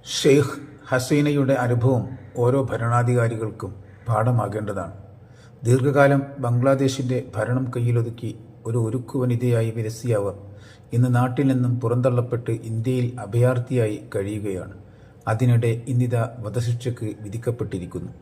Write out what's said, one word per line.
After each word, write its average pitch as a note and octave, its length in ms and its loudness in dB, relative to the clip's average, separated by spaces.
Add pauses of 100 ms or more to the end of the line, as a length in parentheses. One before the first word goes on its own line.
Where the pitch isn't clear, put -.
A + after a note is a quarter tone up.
ഷെയ്ഖ് - 520 2 (300)
ഹസീനയുടെ C#3+ 760 2
അനുഭവം A#2+ 400 2 (340)
ഓരോ B2 260 4
ഭരണാധികാരികൾക്കും A#2 1080 0 (360)
പാഠമാകേണ്ടതാണ്. G#2+ 880 0 (680)
ദീർഘകാലം C#3 580 6 (180)
ബംഗ്ലാദേശിന്റെ B2+ 800 2 (160)
ഭരണം B2 360 -2
കയ്യിലൊതുക്കി A#2 600 -2 (340)
ഒരു A#2 120 -2
ഉരുക്കു A#2+ 420 -2
വനിതയായി A#2+ 520 2
വിലസിയ A2+ 440 -4
അവർ G2+ 200 -2 (580)
ഇന്ന് B2 220 4
നാട്ടിൽ B2+ 320 2
നിന്നും B2 320 2
പുറന്തള്ളപ്പെട്ട് A#2+ 760 0 (160)
ഇന്ത്യയിൽ A#2+ 380 -2 (120)
അഭയാർത്ഥിയായി A#2 760 0 (120)
കഴിയുകയാണ്. G2 680 -6 (520)
അതിനിടെ A#2 440 4 (160)
ഇന്നിതാ A#2+ 360 0 (160)
വധശിക്ഷയ്ക്ക് A2+ 680 -4 (120)
വിധിക്കപ്പെട്ടിരിക്കുന്നു. G2 880 -6 (100)